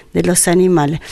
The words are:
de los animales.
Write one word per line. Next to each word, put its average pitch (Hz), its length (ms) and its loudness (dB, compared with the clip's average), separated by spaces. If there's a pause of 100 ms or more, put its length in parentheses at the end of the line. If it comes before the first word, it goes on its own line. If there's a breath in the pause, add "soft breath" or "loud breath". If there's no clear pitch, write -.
(140 loud breath)
de 170 80 -2
los 175 260 0
animales. 170 520 2 (120 loud breath)